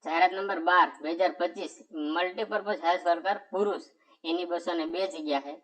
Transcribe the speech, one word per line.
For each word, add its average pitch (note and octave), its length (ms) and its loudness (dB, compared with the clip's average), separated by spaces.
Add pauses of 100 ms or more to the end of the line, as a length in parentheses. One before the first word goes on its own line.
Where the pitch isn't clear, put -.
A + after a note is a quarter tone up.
જાહેરાત F3 280 4
નંબર F#3+ 280 -2
બાર F3+ 320 6 (100)
બે D#3 80 -4
હજાર E3+ 280 2
પચીસ F3 540 -4
મલ્ટીપર્પઝ F3+ 920 -2
હેલ્થ F3+ 220 2
વર્કર E3+ 320 2 (120)
પુરુષ, G3 320 0 (420)
એની F4 200 -2
બસો F4 280 -4
ને E4 140 -2
બે F#3+ 200 -2
જગ્યા C#4 340 -2
છે. D4 240 -12